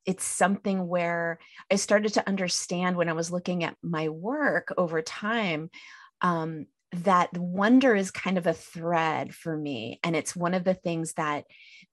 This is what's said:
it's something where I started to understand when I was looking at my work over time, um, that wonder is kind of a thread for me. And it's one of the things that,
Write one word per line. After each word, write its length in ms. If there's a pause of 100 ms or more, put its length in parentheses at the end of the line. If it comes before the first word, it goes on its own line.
it's 180
something 640
where 500 (320)
I 60
started 380
to 140
understand 680
when 140
I 40
was 160
looking 360
at 180
my 260
work 680
over 240
time, 680 (520)
um, 440 (280)
that 440
wonder 580
is 160
kind 260
of 100
a 60
thread 800
for 220
me. 480
And 120
it's 200
one 180
of 100
the 100
things 400
that, 320 (480)